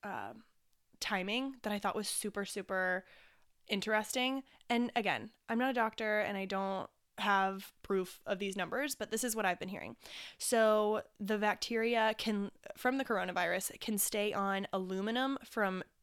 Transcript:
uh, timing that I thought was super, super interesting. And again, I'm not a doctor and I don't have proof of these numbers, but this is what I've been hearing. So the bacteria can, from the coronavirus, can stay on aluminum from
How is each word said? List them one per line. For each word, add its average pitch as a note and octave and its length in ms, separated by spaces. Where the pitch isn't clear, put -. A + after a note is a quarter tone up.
uh, A#2 300
timing A3 640
that G#3 100
I G#3 60
thought G3+ 180
was G#3 120
super, G3+ 360
super F#3 600
interesting. A3 760
And A#3+ 280
again, F#3+ 340
I'm A3+ 100
not C4 120
a B3+ 40
doctor A3 460
and G3+ 160
I F#3+ 80
don't G3 440
have G3 540
proof F#3 440
of F#3+ 140
these G3 160
numbers, B3+ 400
but - 160
this A3 100
is A3+ 140
what G#3+ 100
I've F3+ 140
been - 80
hearing. - 280
So G#3+ 640
the G#3 180
bacteria A3 800
can, G3+ 320
from B3+ 220
the C4+ 60
coronavirus, F3+ 760
can G#3+ 160
stay G#3 360
on G3 400
aluminum G3+ 720
from F#3+ 400